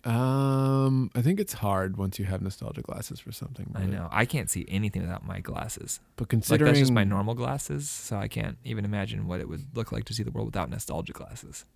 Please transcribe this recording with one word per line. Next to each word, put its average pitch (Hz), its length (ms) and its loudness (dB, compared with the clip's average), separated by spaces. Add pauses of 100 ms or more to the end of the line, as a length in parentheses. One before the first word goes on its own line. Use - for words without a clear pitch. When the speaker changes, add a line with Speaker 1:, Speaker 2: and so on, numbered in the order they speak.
Speaker 1:
Um, 135 1080 4
I 123 80 2
think 180 160 4
it's - 160 -2
hard 95 420 2
once 95 220 0
you 104 60 0
have 95 180 0
nostalgia - 400 -6
glasses - 380 -8
for - 100 -14
something, - 460 -10
Speaker 2:
I 98 60 -2
Speaker 1:
but 92 80 0
Speaker 2:
know. 90 200 -4
I 110 140 4
can't 123 260 -2
see 85 180 -4
anything 98 340 0
without 87 220 -6
my 95 160 -6
glasses. - 600 -8 (160)
Speaker 1:
But - 160 -2
Speaker 2:
Like, 113 80 6
that's - 80 -4
just 147 440 8
my 110 100 6
Speaker 1:
considering 98 80 4
Speaker 2:
normal 101 240 0
glasses, 139 540 -4
so - 280 -6
I 101 100 -2
can't - 380 -6
even 110 200 -4
imagine 101 440 -2
what 90 120 -2
it - 80 -6
would - 280 -8
look 113 160 -4
like 113 140 -4
to - 80 -6
see 113 100 -2
the 120 80 -2
world 110 140 -4
without 85 240 -2
nostalgia - 420 -6
glasses. - 520 -14 (120)